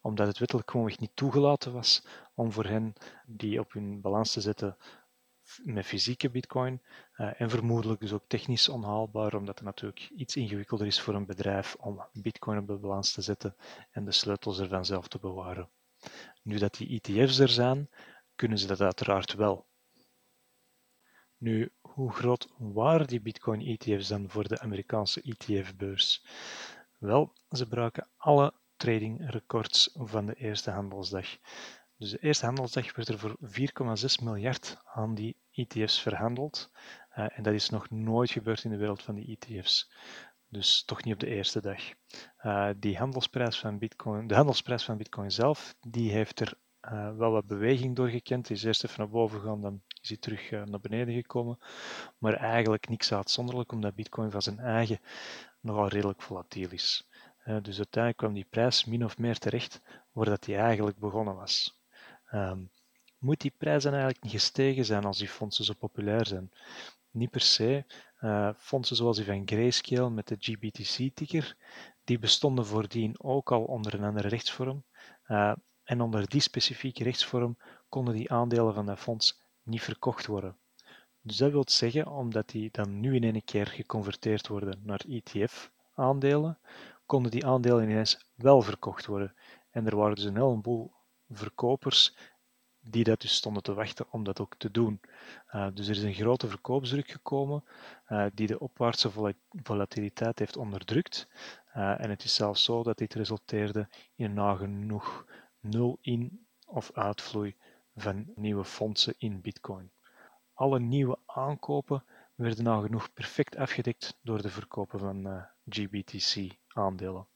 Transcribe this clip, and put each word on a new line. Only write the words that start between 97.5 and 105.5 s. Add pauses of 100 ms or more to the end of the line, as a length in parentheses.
eh,
die
de
opwaartse
vola-, (160)
volatiliteit
heeft
onderdrukt. (440)
Eh,
en
het
is
zelfs
zo
dat
dit
resulteerde (280)
in
nagenoeg (340)